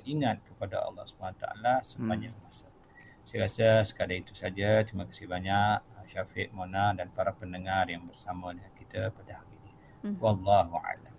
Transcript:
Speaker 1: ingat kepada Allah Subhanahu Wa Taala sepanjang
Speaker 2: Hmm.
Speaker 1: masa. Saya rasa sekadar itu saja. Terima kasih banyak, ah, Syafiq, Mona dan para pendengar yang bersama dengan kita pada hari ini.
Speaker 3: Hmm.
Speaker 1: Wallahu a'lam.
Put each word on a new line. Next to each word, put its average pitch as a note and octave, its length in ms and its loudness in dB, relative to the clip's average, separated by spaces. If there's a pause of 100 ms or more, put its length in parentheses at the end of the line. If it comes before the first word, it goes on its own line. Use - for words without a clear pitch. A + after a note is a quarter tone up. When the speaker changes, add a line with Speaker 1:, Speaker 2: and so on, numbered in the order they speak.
Speaker 1:
ingat C#3 400 0
kepada G2 400 -4
Allah - 180 -8
Subhanahu F#2+ 320 -10
Wa - 60 -20
Taala A#2 400 0
sepanjang A2 500 -4
Speaker 2:
Hmm. - 140 -18
Speaker 1:
masa. - 220 -18 (580)
Saya - 180 -4
rasa A2 240 4 (160)
sekadar F#2 320 -2
itu - 160 -8
saja. G2+ 500 2
Terima G2 220 -4
kasih - 220 -12
banyak, G2 560 2
ah, - 240 -18
Syafiq, F#2+ 480 -6
Mona F#2+ 400 0
dan F2+ 180 -6
para F#2+ 220 -2
pendengar F#2 560 -2
yang F2 160 -8
bersama F2+ 500 -10
dengan F#2 180 -18
kita G2 360 -6
pada - 320 -12
hari - 160 -20
ini. - 140 -20 (300)
Speaker 3:
Hmm. G#2 160 -6
Speaker 1:
Wallahu F#2+ 560 4
a'lam. - 440 -6